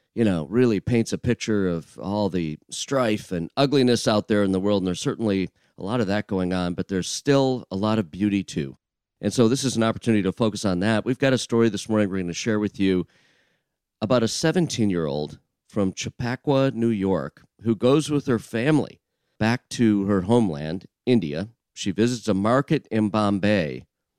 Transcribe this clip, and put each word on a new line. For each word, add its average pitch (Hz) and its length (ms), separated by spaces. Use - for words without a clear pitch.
you 113 100
know, 85 240
really 113 300
paints 117 340
a 82 60
picture 107 480
of 82 320
all 101 280
the 82 300
strife 117 600
and 85 240
ugliness 127 520
out 107 200
there 104 140
in 98 100
the 95 80
world, 101 220
and 92 60
there's 90 120
certainly 98 520
a - 60
lot 113 180
of 101 60
that 104 180
going 92 280
on, 90 200
but 90 140
there's 92 200
still 135 640
a 95 60
lot 107 240
of 87 100
beauty 98 340
too. 69 320
And 104 100
so 120 160
this 127 160
is 117 140
an 113 60
opportunity 110 400
to 92 80
focus 107 340
on 92 140
that. 107 260
We've 127 140
got 135 140
a 123 40
story 117 320
this 101 180
morning 107 220
we're 95 120
gonna 85 120
share 107 240
with 104 220
you 92 260
about 131 220
a - 40
seventeen-year-old 95 1120
from 95 240
Chappaqua, 131 800
New 117 180
York, 95 540
who 113 140
goes 139 340
with 147 160
her 120 140
family 123 600
back 113 320
to 104 360
her 98 160
homeland, 90 680
India. 95 440
She - 180
visits 113 360
a 107 60
market 123 580
in 107 180
Bombay, 101 760